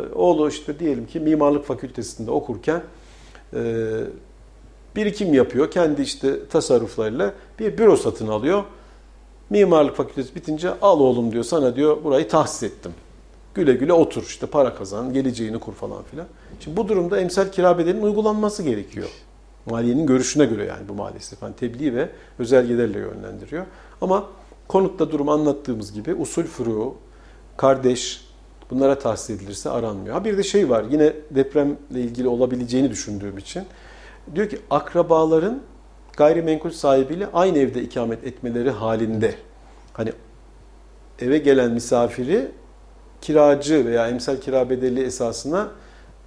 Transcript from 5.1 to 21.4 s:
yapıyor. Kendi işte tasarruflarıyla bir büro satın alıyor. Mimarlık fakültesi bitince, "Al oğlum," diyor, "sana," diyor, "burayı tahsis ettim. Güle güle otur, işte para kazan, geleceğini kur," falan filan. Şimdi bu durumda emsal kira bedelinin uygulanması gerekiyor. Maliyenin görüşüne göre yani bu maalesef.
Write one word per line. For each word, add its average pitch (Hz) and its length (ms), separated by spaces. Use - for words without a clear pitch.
yapıyor. 131 380
Kendi 151 300
işte 135 460
tasarruflarıyla 123 840
bir 202 180
büro 196 200
satın 110 300
alıyor. 135 360
Mimarlık 175 460
fakültesi 131 400
bitince, 165 340
"Al 190 180
oğlum," 120 320
diyor, 117 120
"sana," 131 320
diyor, 151 280
"burayı 147 240
tahsis - 360
ettim. - 280
Güle 147 200
güle 139 200
otur, 160 300
işte - 240
para 131 280
kazan, 110 380
geleceğini 117 460
kur," 110 140
falan 101 300
filan. 165 220
Şimdi 156 180
bu 214 100
durumda 190 320
emsal 190 320
kira 175 260
bedelinin 180 260
uygulanması 208 600
gerekiyor. 104 440
Maliyenin 120 420
görüşüne 131 380
göre 107 200
yani 101 240
bu 104 40
maalesef. 98 480